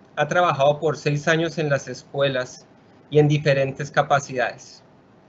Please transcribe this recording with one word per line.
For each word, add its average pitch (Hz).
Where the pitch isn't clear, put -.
ha 151
trabajado 147
por 151
seis 147
años 165
en 151
las 135
escuelas 131
y 147
en 151
diferentes 139
capacidades, 135